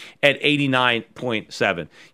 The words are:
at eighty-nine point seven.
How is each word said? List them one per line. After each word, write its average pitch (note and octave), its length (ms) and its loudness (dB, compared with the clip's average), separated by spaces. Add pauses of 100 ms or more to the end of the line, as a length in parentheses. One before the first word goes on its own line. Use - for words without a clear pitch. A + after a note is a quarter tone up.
(240)
at C#3 160 4
eighty-nine C3 640 2 (120)
point A2+ 360 -6
seven. F2+ 380 -2 (240)